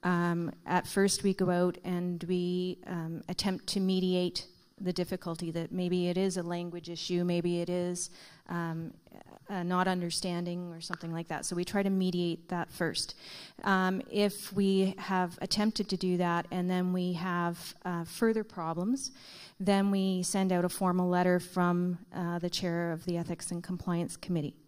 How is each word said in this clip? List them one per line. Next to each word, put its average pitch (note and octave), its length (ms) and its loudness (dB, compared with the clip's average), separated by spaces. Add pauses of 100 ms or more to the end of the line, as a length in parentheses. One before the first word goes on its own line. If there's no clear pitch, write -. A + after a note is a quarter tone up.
um, F3 480 2 (140)
at F3+ 220 0
first G3 360 2
we G3 100 4
go F#3 160 0
out F3+ 340 2
and F3 440 -2
we, F3+ 600 -2
um, E3 420 -6
attempt F#3 380 -4
to - 120 -2
mediate F#3 680 2 (320)
the F3+ 120 -2
difficulty, E3+ 600 -4
that E3 200 -4
maybe F3+ 360 0
it F3 100 0
is F#3+ 200 2
a F3 60 -2
language F3 460 -6
issue, F3 340 0
maybe F3 380 2
it E3+ 80 -2
is, F3+ 400 -2 (400)
um, E3 420 -4 (580)
a F#3 140 -4
not F3+ 240 4
understanding F3 840 -2
or E3 80 -12
something E3 320 -8
like E3 140 -4
that. - 180 -6
So F3+ 100 -4
we F3 80 0
try G3+ 200 0
to G3 80 2
mediate F3 580 0
that F3 220 -4
first. - 440 -2 (480)
Um, F#3 460 2
if G3+ 440 0
we F#3+ 440 4
have F#3 440 0
attempted G#3 480 0
to F#3 80 -2
do F3+ 200 2
that E3+ 340 2
and F3+ 160 0
then F3+ 240 2
we F3+ 220 0
have, E3+ 640 -2 (100)
uh, F3 200 -2
further A3 380 2
problems, F#3 680 -2 (480)
then G3 320 4
we F#3+ 320 2
send F#3+ 280 2
out F3 140 4
a F3+ 40 2
formal F3+ 380 2
letter F3+ 320 6
from, F3 600 2 (160)
uh, F3 240 -2
the F3+ 100 -2
chair E3+ 420 -2
of E3 140 -6
the F3 120 -2
Ethics E3+ 340 -4
and F3 100 -4
Compliance F3 560 -2
Committee. D#3+ 380 -2 (120)